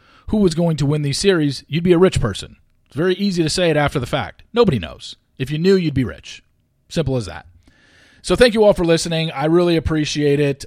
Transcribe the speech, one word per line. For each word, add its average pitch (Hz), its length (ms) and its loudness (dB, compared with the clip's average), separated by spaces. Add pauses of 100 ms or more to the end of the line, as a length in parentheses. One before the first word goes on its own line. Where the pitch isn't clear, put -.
(280)
who 214 100 -2
was 190 160 2
going 165 240 -2
to 147 80 -2
win 151 160 0
these 143 160 -4
series, 160 500 0
you'd 160 160 -4
be 180 100 4
a 165 40 6
rich 185 240 4
person. 95 360 -6 (280)
It's - 100 -20
very 185 200 -2
easy 190 260 -2
to 156 80 0
say 180 220 0
it 151 60 0
after 147 220 0
the - 60 -4
fact. 110 380 -8 (100)
Nobody 208 240 2
knows. - 380 -12 (240)
If 131 100 -6
you 151 80 -4
knew, 185 180 4
you'd 160 200 0
be 131 100 0
rich. - 380 -14 (440)
Simple 135 300 -4
as 113 80 -6
that. 82 220 -16 (760)
So - 120 0
thank 240 180 4
you 214 120 2
all 208 80 6
for 185 100 -2
listening. 165 480 -2
I 139 140 -6
really 170 320 2
appreciate 147 640 -2
it. 143 260 -2